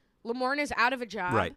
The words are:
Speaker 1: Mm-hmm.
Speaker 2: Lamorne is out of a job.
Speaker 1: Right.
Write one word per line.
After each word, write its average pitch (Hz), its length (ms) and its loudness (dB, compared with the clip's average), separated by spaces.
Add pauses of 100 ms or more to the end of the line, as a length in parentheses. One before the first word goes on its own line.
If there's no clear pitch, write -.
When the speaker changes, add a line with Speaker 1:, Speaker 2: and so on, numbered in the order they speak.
(260)
Speaker 1:
Mm-hmm. 226 40 -2
Speaker 2:
Lamorne 254 280 0
is 285 180 -2
out 240 160 4
of 254 100 -2
a 240 40 -6
job. 185 280 -4
Speaker 1:
Right. 90 220 2